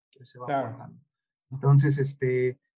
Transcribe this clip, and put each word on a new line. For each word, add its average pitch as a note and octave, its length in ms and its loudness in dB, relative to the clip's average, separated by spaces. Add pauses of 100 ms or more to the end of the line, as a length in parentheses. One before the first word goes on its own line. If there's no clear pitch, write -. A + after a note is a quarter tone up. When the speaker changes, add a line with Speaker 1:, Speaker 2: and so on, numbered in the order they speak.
(120)
Speaker 1:
que B2+ 140 -20
se - 140 -20
va B2 80 -14
Speaker 2:
Claro. C3+ 200 -4
Speaker 1:
aportando. A#2 320 -16 (500)
Entonces, C#3 480 4
este, B2+ 640 -2 (180)